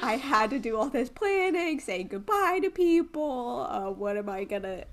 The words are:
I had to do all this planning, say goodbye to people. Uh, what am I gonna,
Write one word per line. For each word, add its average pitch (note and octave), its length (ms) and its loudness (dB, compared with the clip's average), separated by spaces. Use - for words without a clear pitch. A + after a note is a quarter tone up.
I A3+ 140 0
had B3 320 2
to C4+ 100 -2
do A3 160 -2
all A#3+ 140 2
this B3 200 0
planning, F#4 720 2
say F#3 240 -4
goodbye F4+ 600 0
to F#4+ 60 2
people. D4+ 1000 0
Uh, G3 220 -2
what G3+ 260 -2
am G#3 100 -4
I G3 160 -4
gonna, F#3+ 500 -6